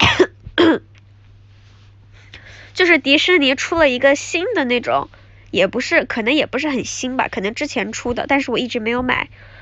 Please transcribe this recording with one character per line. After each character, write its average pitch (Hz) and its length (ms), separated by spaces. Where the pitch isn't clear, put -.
<clears throat> - 1700
就 370 120
是 339 140
迪 277 180
士 370 200
尼 277 180
出 - 200
了 320 120
一 247 100
个 269 180
新 359 380
的 311 120
那 240 160
种， 139 280
也 185 160
不 208 120
是， 320 240
可 - 180
能 226 120
也 302 120
不 - 140
是 302 100
很 254 140
新 - 320
吧， - 160
可 - 80
能 202 140
之 302 120
前 220 280
出 240 200
的， 233 140
但 277 140
是 269 100
我 233 80
一 254 80
直 226 140
没 214 80
有 240 120
买， 247 280